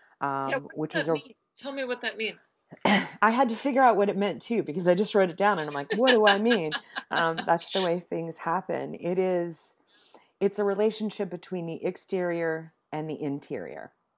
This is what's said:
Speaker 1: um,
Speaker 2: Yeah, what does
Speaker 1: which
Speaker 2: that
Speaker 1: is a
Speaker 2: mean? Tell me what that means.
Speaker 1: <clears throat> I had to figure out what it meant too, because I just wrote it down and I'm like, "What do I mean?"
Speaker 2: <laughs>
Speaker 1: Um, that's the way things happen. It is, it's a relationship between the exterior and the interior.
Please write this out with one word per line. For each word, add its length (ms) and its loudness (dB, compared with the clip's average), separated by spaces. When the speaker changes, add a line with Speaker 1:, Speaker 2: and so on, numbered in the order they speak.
Speaker 1:
um, 300 -4
Speaker 2:
Yeah, 80 -2
what 120 -10
does 60 -14
Speaker 1:
which 160 -6
Speaker 2:
that 80 -2
Speaker 1:
is 80 -2
a 60 2
Speaker 2:
mean? 180 -8
Tell 160 -12
me 120 -6
what 180 -6
that 160 -4
means. 300 -8
Speaker 1:
<clears throat> 200 -20
I 480 4
had 180 4
to 60 -4
figure 260 2
out 140 8
what 140 4
it 60 -2
meant 260 -2
too, 200 -2
because 260 -2
I 60 8
just 220 0
wrote 140 6
it 80 -10
down 200 4
and 100 -4
I'm 60 -8
like, 180 -2
"What 200 4
do 140 6
I 120 6
mean?" 420 2
Speaker 2:
<laughs> 300 -12
Speaker 1:
Um, 360 0
that's 240 0
the 120 0
way 180 0
things 380 -8
happen. 580 -4
It 220 -2
is, 580 -2
it's 180 0
a 60 0
relationship 640 -2
between 360 -8
the 180 -8
exterior 880 -2
and 160 -6
the 140 -6
interior. 720 -8